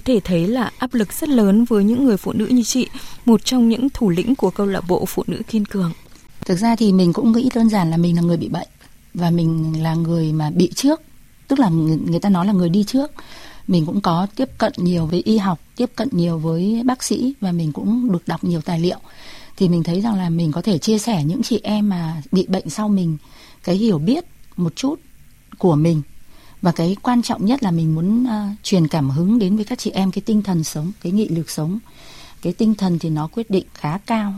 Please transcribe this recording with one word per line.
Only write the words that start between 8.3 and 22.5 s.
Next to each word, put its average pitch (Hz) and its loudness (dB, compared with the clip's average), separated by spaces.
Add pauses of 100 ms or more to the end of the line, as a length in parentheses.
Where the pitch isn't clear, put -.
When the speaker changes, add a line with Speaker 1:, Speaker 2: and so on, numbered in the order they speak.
Speaker 2:
bị - -4
bệnh - -6 (460)
và 175 0
mình 160 0
là 160 0
người 165 0
mà 151 0
bị 180 2
trước, 302 0 (460)
tức 294 2
là 226 4
người, 160 2 (100)
người 165 0
ta 202 0
nói 180 2
là 214 2
người 180 2
đi 202 2
trước. 269 -2 (560)
Mình 170 2
cũng 196 -2
có 180 0
tiếp 262 -2
cận - 0
nhiều 175 0
với 170 -2
y 220 2
học, 190 0 (160)
tiếp 247 -2
cận 233 -4
nhiều 170 0
với 175 -2
bác 254 -2
sĩ 247 -2
và 185 -2
mình 165 -2
cũng 233 -2
được 175 -2
đọc 165 -4
nhiều 170 -2
tài 170 -4
liệu. 175 -2 (580)
Thì 190 2
mình 170 2
thấy 170 -2
rằng 220 0
là 180 -2
mình 165 0
có 170 -4
thể 190 0
chia 214 0
sẻ 202 -2
những 170 -2
chị 214 -2
em 208 0
mà 165 -4 (100)
bị 185 2
bệnh 190 -4